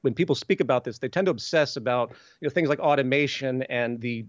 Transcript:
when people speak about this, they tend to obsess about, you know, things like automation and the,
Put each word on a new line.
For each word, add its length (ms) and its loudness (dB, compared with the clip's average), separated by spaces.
when 120 0
people 220 2
speak 260 0
about 220 2
this, 160 -10
they 100 -4
tend 160 0
to 60 4
obsess 460 0
about, 340 0
you 80 -4
know, 40 -2
things 180 2
like 100 0
automation 840 0
and 380 -2
the, 280 -6